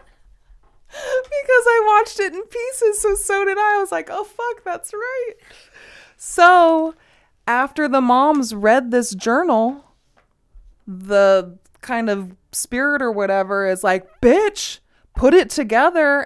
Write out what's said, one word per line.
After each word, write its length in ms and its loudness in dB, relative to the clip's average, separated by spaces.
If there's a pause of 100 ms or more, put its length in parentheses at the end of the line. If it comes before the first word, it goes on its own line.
(880)
Because 800 -2
I 320 4
watched 220 -2
it 120 -4
in 120 -12
pieces, 580 -4
so, 140 0
so 280 -4
did 140 -2
I. 180 0
I 40 0
was 120 -6
like, 180 -6
"Oh, 140 -8
fuck, 400 -10
that's 300 -12
right." 380 -10 (840)
So, 800 2 (520)
after 400 -2
the 140 0
moms 540 2
read 360 2
this 240 -2
journal, 680 -2 (1040)
the 720 0 (240)
kind 260 -4
of 260 -6 (180)
spirit 500 -4
or 100 -2
whatever 540 -2
is 180 -2
like, 360 -2
"Bitch, 580 2 (360)
put 200 4
it 160 6
together." 760 2